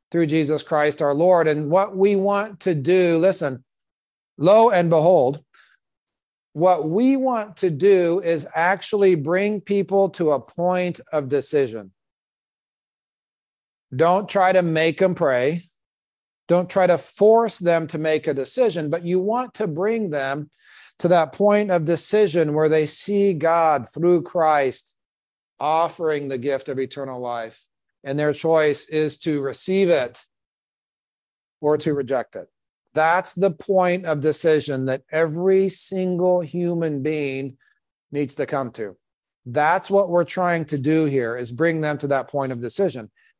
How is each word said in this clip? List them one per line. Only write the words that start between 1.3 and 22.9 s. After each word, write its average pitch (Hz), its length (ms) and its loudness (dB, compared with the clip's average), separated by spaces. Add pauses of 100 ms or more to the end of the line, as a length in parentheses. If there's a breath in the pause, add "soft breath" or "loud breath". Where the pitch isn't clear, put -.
And 151 220 -2
what 196 260 2
we 196 200 4
want 202 460 -2
to 185 120 -2
do, 165 460 2
listen, 160 440 -2 (760)
lo 214 320 6
and 175 180 2
behold, 156 540 4 (1080 soft breath)
what 156 360 2
we 254 280 2
want 240 400 -4
to 185 120 0
do 175 520 2
is 165 340 -2
actually 190 580 2
bring 180 480 -2
people 196 480 0
to 156 220 -2
a 139 80 0
point 180 600 -4 (140)
of 143 160 -4
decision. 123 600 -2 (2000)
Don't 175 320 2
try 190 260 2
to 185 100 4
make 160 340 0
them 185 160 2
pray. 151 560 0 (800)
Don't 175 200 2
try 185 200 2
to 170 100 4
force 220 600 2
them 170 280 2
to 160 120 -8
make 156 260 -2
a 156 80 -2
decision, 156 560 -2
but 170 140 -4
you 175 160 0
want 240 360 -4
to 214 120 -4
bring 202 420 -4
them 147 400 -6 (480 loud breath)
to 175 120 -2
that 165 220 2
point 208 380 2
of 170 160 0
decision 165 680 2
where 156 140 2
they 156 180 2
see 202 480 2